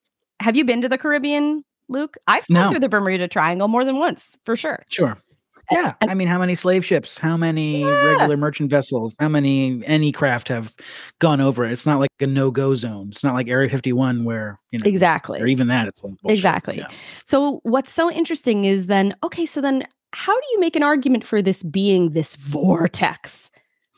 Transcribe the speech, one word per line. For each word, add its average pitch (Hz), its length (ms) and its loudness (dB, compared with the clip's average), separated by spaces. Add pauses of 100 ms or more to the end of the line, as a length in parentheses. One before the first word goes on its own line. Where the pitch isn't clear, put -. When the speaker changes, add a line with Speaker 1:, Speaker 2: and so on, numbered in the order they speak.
(400)
Speaker 1:
have 226 160 2
you 302 80 4
been 240 180 0
to 247 60 0
the 254 100 0
Caribbean, 294 640 0 (240)
Luke? 285 280 -6 (100)
I've - 180 2
flown 175 200 4
Speaker 2:
No. 202 60 2
Speaker 1:
through 320 100 0
the 254 80 2
Bermuda 185 400 0
Triangle 175 400 0
more 240 160 2
than 269 140 -2
once, - 460 -4
for 226 120 -2
sure. - 340 -6
Speaker 2:
Sure. 131 280 -2 (520)
Speaker 1:
And, 330 80 2
Speaker 2:
Yeah. 311 220 -2
Speaker 1:
and 214 100 0
Speaker 2:
I 190 40 -4
mean, 185 140 0
how 180 100 2
many 180 160 0
slave 180 300 2
ships, - 340 -2
how 160 180 0
many 156 460 0
Speaker 1:
Yeah. 143 220 2
Speaker 2:
regular 147 320 4
merchant 143 340 -2
vessels, 127 500 0
how 151 80 0
many, 135 580 0
any 151 260 2
craft - 360 0
have 113 240 -6 (460)
gone 151 220 4
over 127 240 2
it? 117 80 -2
It's - 140 -4
not 147 140 2
like 139 100 2 (100)
a 139 60 0
no-go 135 480 2
zone. 110 360 -6
It's - 120 -12
not 135 120 0
like 123 140 -2
Area 127 200 2
fifty-one 127 560 0
where, 110 340 -6 (120)
you 120 80 -6
know, 107 80 -4
Speaker 1:
Exactly. 170 540 2
Speaker 2:
or 110 60 -2
even 127 220 2
that, 120 200 0
it's - 140 -16
like - 200 -12
bullshit. 214 160 2
Speaker 1:
Exactly. - 400 -2
Speaker 2:
Yeah. - 100 -12 (380)
Speaker 1:
So 285 380 0
what's 254 280 0
so 330 180 0
interesting 277 540 0
is 196 220 2
then, 196 360 2
okay, 339 240 -4
so - 140 -6
then 269 260 0 (260)
how - 220 -2
do 523 80 0 (100)
you 427 80 2
make 339 140 2
an 302 80 2
argument 285 420 2
for 208 180 0
this 185 200 0
being 180 480 2
this 160 260 -2
vortex 170 1120 -2 (480)